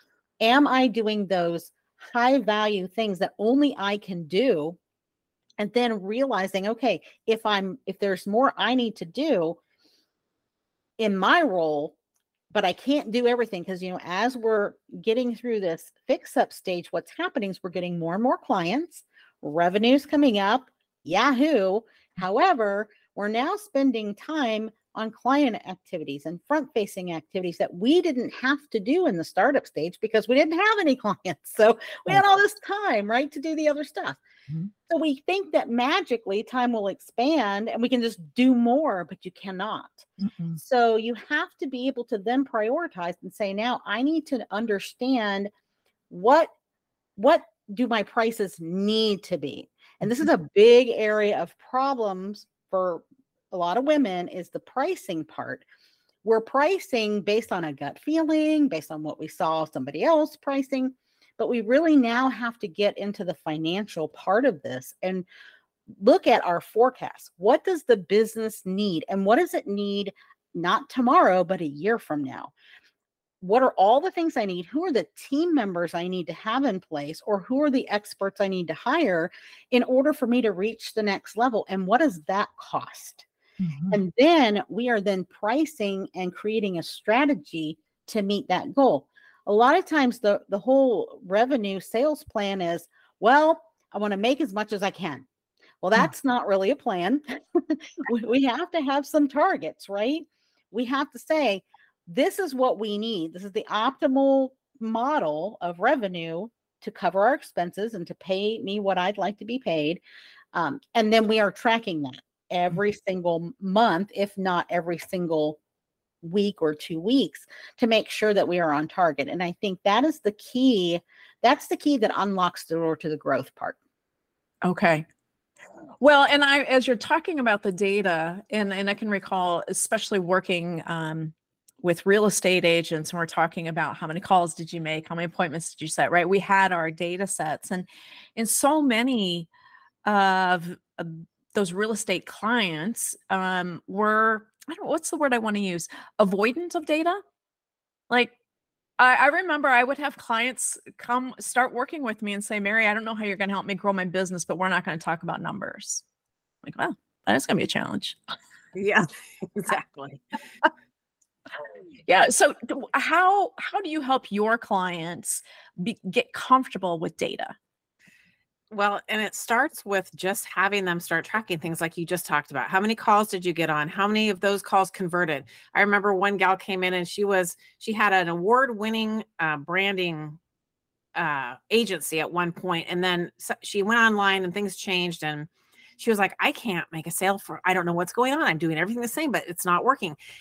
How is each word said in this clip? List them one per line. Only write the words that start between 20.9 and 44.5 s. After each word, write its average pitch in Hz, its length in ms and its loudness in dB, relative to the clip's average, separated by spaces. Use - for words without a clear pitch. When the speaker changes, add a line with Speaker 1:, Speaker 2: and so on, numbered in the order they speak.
Speaker 1:
yahoo. 233 760 2
However, 208 720 0
we're 202 140 -4
now 262 280 -2
spending 226 580 -2
time 220 560 -4
on 220 160 -6
client 262 460 0
activities 156 600 -10
and 170 200 -8
front 294 280 -2
facing 190 400 -4
activities 175 420 -6
that - 160 -2
we 254 300 2
didn't 254 320 -2
have - 340 -2
to - 100 -4
do 285 280 0
in 214 100 0
the 160 80 -4
startup 247 420 2
stage 165 340 -6
because 220 280 0
we 247 60 4
didn't 320 240 4
have 415 220 2
any 302 160 2
<laughs> - 0 -
clients. - 600 -6
So 226 220 6
we 370 60 0
had 392 80 6
Speaker 2:
Right. 403 80 6
Speaker 1:
all 392 80 8
this 403 240 4
time, 339 500 -2
right, 277 220 0
to 302 80 -10
do 320 160 -4
the 302 120 2
other 294 160 -2
stuff. 285 320 -8
Speaker 2:
Mm-hmm. 160 160 -6
Speaker 1:
So 330 80 0
we 285 260 -2
think 381 280 -2
that 285 180 0
magically 240 720 -2
time 247 320 -2
will 202 140 -2
expand 226 840 -2
and 226 100 -6
we 247 80 0
can 247 140 0
just 226 180 -6
do 254 200 6
more, 240 520 2
but - 180 -18
you 185 60 -10
cannot. 190 600 -10
Speaker 2:
Mm-mm. 165 400 -6
Speaker 1:
So 233 360 4
you 226 180 -2
have 302 460 -6
to 339 60 -6
be 254 200 -6
able 254 180 -4
to 233 140 -6
then 240 260 0
prioritize 226 800 -4
and 185 100 -14
say, 196 220 -6
"Now 226 320 -2
I 214 160 -2
need 302 240 0
to 247 240 -4